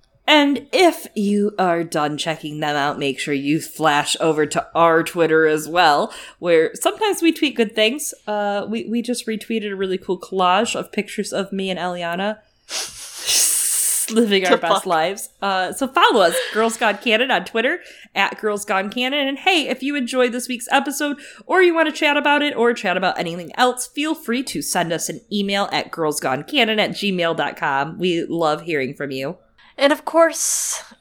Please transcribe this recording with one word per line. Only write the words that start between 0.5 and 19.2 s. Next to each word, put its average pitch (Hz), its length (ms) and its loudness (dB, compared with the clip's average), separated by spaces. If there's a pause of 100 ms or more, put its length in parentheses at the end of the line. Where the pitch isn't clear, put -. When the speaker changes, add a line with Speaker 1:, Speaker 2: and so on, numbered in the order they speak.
Speaker 1:
if 349 420 4
you 202 440 0
are 170 260 2
done 151 320 -2
checking 151 440 -6
them 147 160 -2
out, 143 220 -2
make 139 220 -2
sure 147 140 -2
you 143 260 0
flash 147 600 0
over 156 260 2
to 165 280 -2
our 165 280 4
Twitter 160 440 2
as 151 220 0
well, 170 460 2 (240)
where 165 380 4
sometimes 392 440 -2
we 330 100 4
tweet 277 260 0
good 220 180 0
things. 226 400 0 (120)
Uh, 208 400 -2
we, 226 220 -6
we 233 140 -2
just 240 240 -6
retweeted 220 440 -4
a 196 60 -8
really 190 220 -2
cool 180 200 -4
collage 190 560 2
of - 180 -6
pictures 202 380 -6
of 185 220 -4
me 190 160 -4
and 180 100 -4
Eliana 180 600 -4 (1700)
living 202 360 2
our 175 60 4
Speaker 2:
The 170 60 4
Speaker 1:
best 170 160 0
Speaker 2:
fuck? 190 120 -2
Speaker 1:
lives. 180 420 0 (140)
Uh, 190 300 0
so 262 140 -4
follow 311 360 4
us, 170 140 4 (180)
Girls 220 240 0
Gone 208 200 0
Canon, 240 320 2
on 185 140 0
Twitter, 262 360 -2 (340)
at 196 260 0
Girls 208 240 -2
Gone 196 260 -2
Canon. 269 380 -2